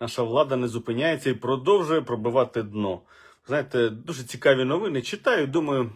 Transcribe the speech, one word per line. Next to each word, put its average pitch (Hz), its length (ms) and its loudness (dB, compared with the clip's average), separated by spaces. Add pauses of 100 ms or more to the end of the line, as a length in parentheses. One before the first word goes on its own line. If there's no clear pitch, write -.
Наша 120 220 -4
влада 135 340 2
не 123 120 0
зупиняється 123 640 -2
і 123 40 -2
продовжує 151 680 2
пробивати 117 640 0
дно. 104 400 -4 (440)
Знаєте, 127 440 0
дуже 127 340 -10
цікаві 127 400 2
новини. 151 380 -2
Читаю, 208 440 0
думаю, 139 500 0